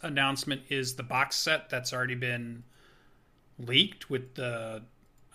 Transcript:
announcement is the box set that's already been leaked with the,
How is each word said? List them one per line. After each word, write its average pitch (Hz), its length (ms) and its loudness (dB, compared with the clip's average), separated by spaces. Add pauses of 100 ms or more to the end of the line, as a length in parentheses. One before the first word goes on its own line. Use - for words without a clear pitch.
announcement 139 680 2
is 131 260 0
the 131 80 -6
box 127 320 2
set - 340 2
that's 123 240 -2
already 127 220 0
been 120 480 -4 (960)
leaked 135 500 2
with 127 260 -4
the, 113 460 -4 (540)